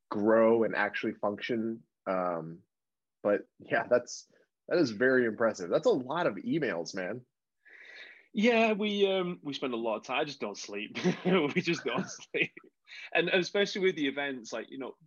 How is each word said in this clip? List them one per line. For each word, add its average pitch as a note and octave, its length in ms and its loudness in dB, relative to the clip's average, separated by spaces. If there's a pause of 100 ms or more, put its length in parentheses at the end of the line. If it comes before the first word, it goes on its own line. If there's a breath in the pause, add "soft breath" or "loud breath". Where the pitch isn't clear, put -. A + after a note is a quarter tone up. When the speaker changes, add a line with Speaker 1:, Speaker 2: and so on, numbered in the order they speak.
(100)
Speaker 1:
grow A2+ 520 6
and G#2 140 0
actually G#2 380 -2
function. A2+ 680 -4 (240)
Um, F2 520 -2 (640)
but G#2 160 4 (180)
yeah, A#2 320 -2
that's, - 380 0 (400 soft breath)
that E3+ 100 2
is C#3 120 2
very B2+ 360 4
impressive. G#2 440 -2
That's D#3 160 0
a B3 40 6
lot D3+ 380 0
of G#2 80 -2
emails, A2 580 -2
man. F#2+ 260 -6 (1120 loud breath)
Speaker 2:
Yeah, A3+ 420 4
we, G3+ 360 2
um, F3+ 320 -2
we C#3+ 120 -6
spend C3 200 -4
a - 20 0
lot A2+ 200 0
of A2 80 -8
time. C3 160 -2
I D#3+ 40 0
just C#3+ 160 -8
don't G2+ 180 -6
sleep. G#2 380 -10 (160)
<laughs> - 120 -8
We F3 360 2
just E3+ 240 -2
don't B2+ 220 -2 (140)
Speaker 1:
<laughs> - 120 -20
Speaker 2:
sleep. D#3 200 -2 (600 loud breath)
And E3+ 160 2
especially G3 540 0
with F#3 140 2
the D3 100 0
events, C3+ 460 -4
like, A2+ 180 -6
you C3+ 80 -12
know, B2+ 160 -8 (120)